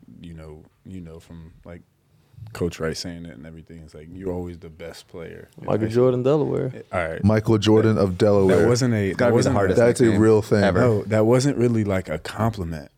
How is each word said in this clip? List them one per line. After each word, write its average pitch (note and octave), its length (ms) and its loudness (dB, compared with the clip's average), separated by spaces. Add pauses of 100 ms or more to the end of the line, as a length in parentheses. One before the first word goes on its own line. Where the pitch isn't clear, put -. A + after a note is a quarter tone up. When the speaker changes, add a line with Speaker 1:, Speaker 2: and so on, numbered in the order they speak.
(200)
Speaker 1:
you E2+ 140 -18
know, D#2 280 -20 (220)
you F#2+ 160 -16
know, E2 200 -18
from, E2 320 -20 (120)
like, F2 160 -18 (720)
Coach F2 280 -4
Wright D#2+ 160 -6
saying E2+ 280 -12
it E2 100 -18
and C2+ 120 -20
everything, D#2+ 320 -20
it's D#2 160 -20
like, D#2 180 -20
you're F#2 200 -10
always F2 260 -10
the E2+ 100 -20
best E2 400 -18
player E2+ 400 -18 (100)
in - 80 -12
Speaker 2:
Michael G#2+ 200 -2
Speaker 1:
high A2 80 -6
Speaker 2:
Jordan, B2+ 280 2
Speaker 1:
school. C#3+ 160 2
Speaker 2:
Delaware. C3 340 -4 (200)
Speaker 1:
All F2 160 -4
right. E2 160 -6
Speaker 3:
Michael G#2+ 320 4
Jordan G#2+ 400 4
Speaker 1:
That, F2 60 2
Speaker 3:
of F#2 160 0
Delaware. G2 440 4
Speaker 1:
that A2+ 60 4
wasn't A#2+ 240 2
a, G2+ 160 0
Speaker 4:
It's E2 80 -4
gotta B2 140 2
Speaker 1:
that - 0 -
Speaker 4:
be - 0 -
the A2+ 60 2
Speaker 1:
wasn't F#2+ 180 2
a G2+ 40 2
Speaker 4:
hardest F#2+ 200 0
Speaker 3:
That's A#2+ 220 4
a B2+ 40 6
Speaker 4:
nickname G#2+ 160 4
Speaker 3:
real A2 220 6
thing. G#2 220 2
Speaker 4:
ever. F#2 160 2
Speaker 1:
No, A#2 240 2
that G#2+ 200 2
wasn't B2+ 320 2
really, A#2 280 0
like, F#2+ 260 -2
a D#2 80 -4
compliment, E2+ 800 -6